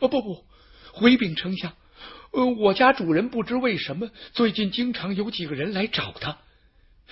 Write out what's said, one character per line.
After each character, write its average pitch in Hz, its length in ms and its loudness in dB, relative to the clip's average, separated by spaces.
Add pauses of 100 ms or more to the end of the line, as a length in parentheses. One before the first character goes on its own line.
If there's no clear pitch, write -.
？”“哦， 262 60 4
不， 269 140 -2
不， 202 240 -10 (460)
回 240 260 6
禀 175 180 -2
丞 185 220 -6
相， 170 160 -10 (580)
呃， 254 140 2
我 214 280 4
家 262 200 6
主 175 200 -2
人 208 160 2
不 226 140 -2
知 240 120 -4
为 247 220 0
什 143 200 -8
么， 226 140 -8 (220)
最 226 180 2
近 202 200 -2
经 247 220 -2
常 190 220 -6
有 208 160 -4
几 170 160 -6
个 147 80 -6
人 165 180 -4
来 196 140 -2
找 127 240 -4
他， - 260 -10 (720)